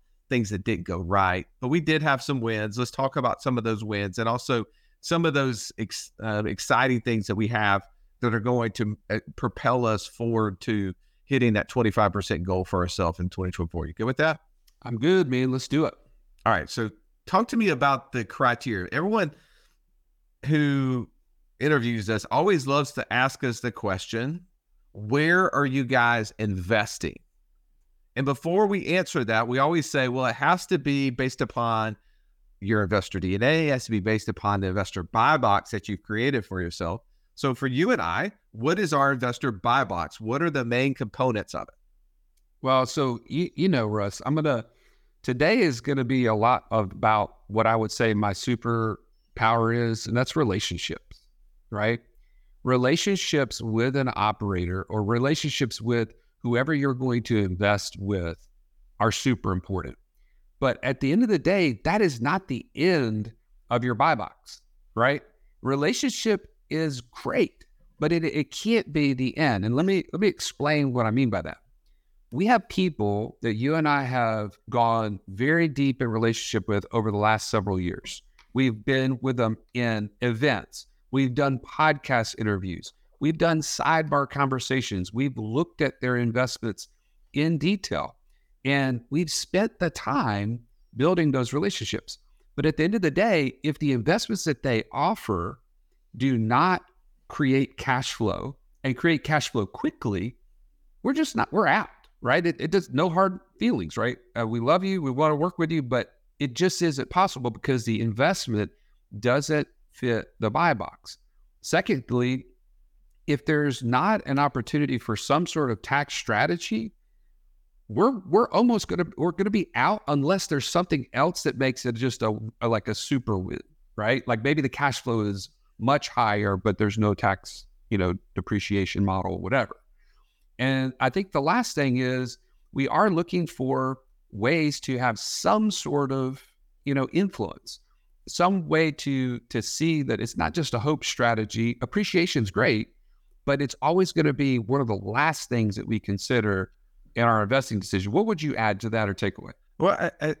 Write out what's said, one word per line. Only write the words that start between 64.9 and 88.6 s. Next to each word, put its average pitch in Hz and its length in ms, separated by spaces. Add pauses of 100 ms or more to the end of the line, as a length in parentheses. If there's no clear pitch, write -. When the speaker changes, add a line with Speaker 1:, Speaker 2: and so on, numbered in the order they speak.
Speaker 2:
right? 135 260 (400)
Relationship 190 840 (220)
is 151 320
great, - 640 (340)
but 151 120
it, 165 120
it 151 280
can't 214 420
be 147 200
the 127 240
end. 117 280
And 117 100
let 156 100
me, 190 180 (100)
let 160 60
me 208 80
explain 147 640
what 123 120
I 107 60
mean 127 180
by 95 120
that. 80 160 (720)
We 143 140
have 233 240
people 107 720
that 117 140
you 135 200
and 160 120
I 143 160
have 113 540 (120)
gone 113 580
very 143 400
deep 139 340
in 127 80
relationship 113 580
with 101 240
over 110 180
the 101 80
last 107 320
several 98 300
years. - 420 (320)
We've 117 320
been 131 360
with 127 160
them 110 200 (160)
in 110 380 (100)
events. 120 640 (240)
We've 131 220
done 135 260
podcast 139 800
interviews. 95 560 (260)
We've 160 180
done 160 240
sidebar 147 680
conversations. 131 840
We've 131 260
looked 113 440
at 135 200
their 123 160
investments 120 720 (440)
in 156 240
detail, 165 580 (480)